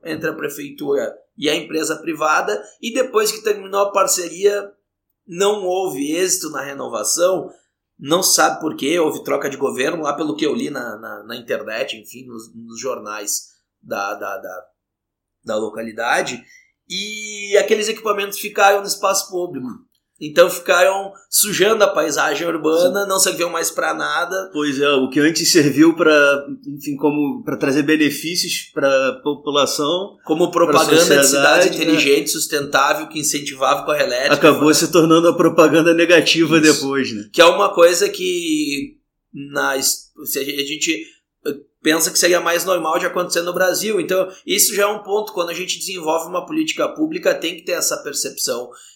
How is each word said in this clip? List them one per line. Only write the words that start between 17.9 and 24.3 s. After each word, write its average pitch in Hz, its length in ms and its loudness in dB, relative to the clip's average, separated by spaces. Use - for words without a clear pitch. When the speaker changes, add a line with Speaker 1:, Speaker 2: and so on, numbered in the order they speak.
Speaker 1:
ficaram 202 420 2
no 196 60 -10
espaço 190 420 -2
público. 175 380 -6
Então 156 280 4
ficaram 190 640 2
sujando 208 540 2
a 190 40 6
paisagem 156 600 -2
urbana, 165 540 2
Speaker 2:
Sim. 196 80 -2
Speaker 1:
não 190 100 0
serviam 175 300 0
mais 165 220 -4
pra 160 220 -2
nada. 160 600 -4